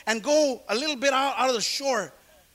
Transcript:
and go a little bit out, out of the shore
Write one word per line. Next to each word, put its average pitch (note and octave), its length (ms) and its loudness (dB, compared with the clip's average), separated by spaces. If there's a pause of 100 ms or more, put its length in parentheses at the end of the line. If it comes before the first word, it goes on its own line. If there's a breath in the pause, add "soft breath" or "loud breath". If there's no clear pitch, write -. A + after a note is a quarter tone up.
and A3 160 0
go C#4+ 460 2
a G3+ 60 0
little D4 220 -2
bit C4+ 160 2
out, C4 260 0
out B3+ 100 2
of B3+ 60 0
the G#3+ 60 -2
shore A#3+ 520 -2 (420)